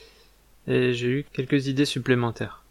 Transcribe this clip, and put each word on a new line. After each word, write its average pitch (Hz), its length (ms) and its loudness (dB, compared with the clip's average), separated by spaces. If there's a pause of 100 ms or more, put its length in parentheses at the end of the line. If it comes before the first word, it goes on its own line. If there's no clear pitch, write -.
(680)
et 127 240 2
j'ai 123 160 -4
eu 139 240 -2
quelques 135 340 0
idées 139 200 2
supplémentaires. 120 840 0